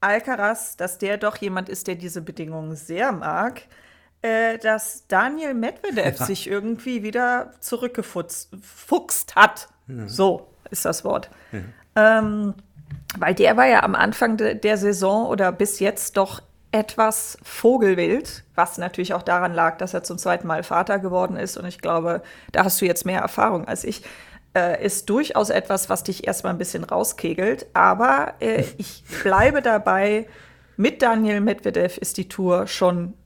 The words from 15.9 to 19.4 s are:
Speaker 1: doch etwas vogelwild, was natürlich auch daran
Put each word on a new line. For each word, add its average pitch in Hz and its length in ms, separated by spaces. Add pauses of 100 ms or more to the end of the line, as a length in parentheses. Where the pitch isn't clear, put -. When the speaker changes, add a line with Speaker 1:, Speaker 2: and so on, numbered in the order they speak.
Speaker 1:
doch 190 240 (280)
etwas 214 720
vogelwild, 202 1040 (100)
was 180 220
natürlich 180 380
auch 175 80
daran 175 320